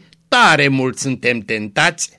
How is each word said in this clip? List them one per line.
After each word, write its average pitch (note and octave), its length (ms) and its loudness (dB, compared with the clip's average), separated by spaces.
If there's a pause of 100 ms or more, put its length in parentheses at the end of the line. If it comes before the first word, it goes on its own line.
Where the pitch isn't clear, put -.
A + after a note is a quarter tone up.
(280)
tare E3 400 2
mult C3 300 -2
suntem B2 420 -4
tentați A2 800 -4